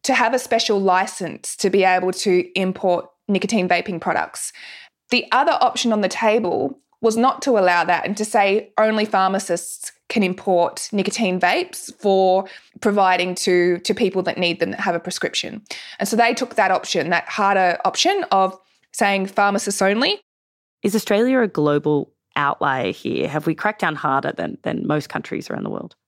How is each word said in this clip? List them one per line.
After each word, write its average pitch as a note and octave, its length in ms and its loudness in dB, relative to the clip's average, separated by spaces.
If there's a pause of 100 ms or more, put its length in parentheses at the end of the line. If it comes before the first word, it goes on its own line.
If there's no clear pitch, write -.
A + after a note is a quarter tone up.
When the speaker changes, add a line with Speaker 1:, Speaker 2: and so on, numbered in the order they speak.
Speaker 1:
to C4 100 0
have B3 200 2
a B3+ 60 0
special A3+ 420 0
license F#3 720 -2
to G3 140 0
be F#3+ 160 4
able F#3 260 2
to F3+ 340 2 (140)
import F#3 500 0 (200)
nicotine G3 400 0
vaping F3 320 -2
products. - 500 -4 (600)
The B3 200 0
other C4+ 300 4
option B3 320 0
on G#3+ 80 0
the G3 80 0
table A3 680 -2 (220)
was A3 160 2
not B3+ 280 0
to C4+ 80 0
allow F3+ 340 4
that E3+ 200 0
and G#3 120 -4
to G#3+ 80 -2
say G#3 520 0
only G#3+ 280 2
pharmacists F#3+ 880 -2 (160)
can G#3+ 140 2
import F3+ 680 0
nicotine F#3+ 480 -2
vapes F3+ 600 -2
for F#3+ 440 4 (360)
providing F#3 520 2
to, F3+ 460 2
to G#3+ 140 -2
people F#3+ 300 0
that - 140 -4
need F3 220 -2
them F3+ 120 -2
that - 100 -8
have F3+ 120 -2
a E3+ 60 -2
prescription. - 640 -6 (380)
And G3+ 100 -4
so A3 80 0
they A#3 160 4
took - 220 -6
that F#3+ 140 4
option, E3+ 420 0
that - 180 0
harder F#3+ 560 2
option F#4 460 0
of F#3+ 280 2 (320)
saying G3 360 0
pharmacists G3+ 540 0
only. A#3+ 380 2 (640)
Speaker 2:
Is G#3 120 0
Australia A#3+ 440 2
a A3 80 2
global D3 640 0 (240)
outlier C#3 560 0
here? - 380 -4
Have D3+ 180 -4
we D#3+ 80 -2
cracked G#3+ 240 -4
down D#3+ 160 -2
harder C#3 380 -2
than, - 300 -6
than - 220 -4
most D3 220 -2
countries - 420 -8
around - 140 -6
the - 60 -6
world? - 260 -10 (120)